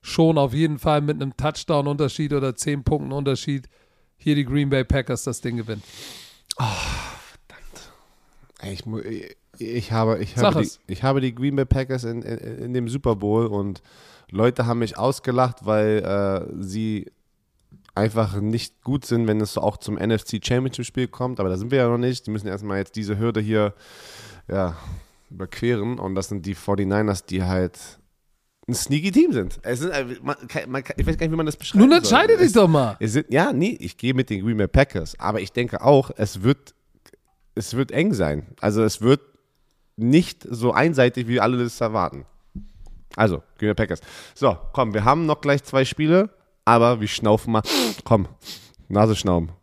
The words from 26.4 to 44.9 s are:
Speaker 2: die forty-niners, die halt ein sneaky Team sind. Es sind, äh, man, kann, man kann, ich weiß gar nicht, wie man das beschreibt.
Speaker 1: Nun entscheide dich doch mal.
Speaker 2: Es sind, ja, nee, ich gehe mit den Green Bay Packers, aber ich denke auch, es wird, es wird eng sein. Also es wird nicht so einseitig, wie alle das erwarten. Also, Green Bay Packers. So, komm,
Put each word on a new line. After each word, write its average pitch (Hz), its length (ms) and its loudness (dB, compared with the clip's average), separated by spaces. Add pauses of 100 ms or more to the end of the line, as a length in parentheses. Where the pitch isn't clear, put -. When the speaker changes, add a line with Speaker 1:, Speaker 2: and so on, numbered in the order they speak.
Speaker 2:
die 98 80 -6
forty-niners, 101 720 -2
die 92 180 -2
halt 92 360 -2 (880)
ein 120 60 -4
sneaky 151 380 0
Team 302 200 6
sind. 107 300 -2
Es 120 180 -4
sind, 143 120 -6
äh, 127 300 -6
man, 139 140 -4 (140)
kann, - 200 -6
man 131 140 -6
kann, - 160 -10
ich - 80 2
weiß 160 100 0
gar 165 100 -2
nicht, 156 40 0
wie 160 60 -2
man 160 80 0
das 151 100 -4
beschreibt. - 240 0
Speaker 1:
Nun 262 140 10
entscheide 349 420 6
dich 359 160 6
doch 196 160 8
mal. 135 320 2
Speaker 2:
Es 107 140 -2
sind, 147 180 -2
ja, 175 220 2
nee, 185 260 0
ich - 160 -10
gehe 127 180 -2
mit 127 160 0
den 98 140 -2
Green 110 140 0
Bay 101 100 2
Packers, 104 500 0
aber 104 220 -2
ich - 140 -8
denke 120 280 -4
auch, 135 360 4
es 101 260 -4
wird, 131 300 0 (800)
es - 220 -8
wird 131 160 -2
eng 180 220 0
sein. 76 340 -2 (120)
Also 107 240 0
es 107 180 0
wird 131 200 4 (760)
nicht 131 520 2
so 117 240 -2
einseitig, 127 540 2
wie 120 120 0
alle 120 240 2
das 120 160 -6
erwarten. 95 460 -2 (880)
Also, 98 280 2 (140)
Green 104 120 0
Bay 104 60 0
Packers. 92 260 -2 (320)
So, 117 240 2 (160)
komm, 117 200 0